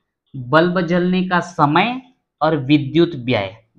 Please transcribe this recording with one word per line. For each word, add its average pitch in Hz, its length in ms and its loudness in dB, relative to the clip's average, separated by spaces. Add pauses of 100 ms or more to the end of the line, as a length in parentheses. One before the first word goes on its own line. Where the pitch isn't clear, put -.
(340)
बल्ब 160 480 2
जलने 180 420 0
का 180 180 -2
समय 180 580 0 (400)
और 160 180 0
विद्युत 143 580 2
व्यय 113 400 -4 (220)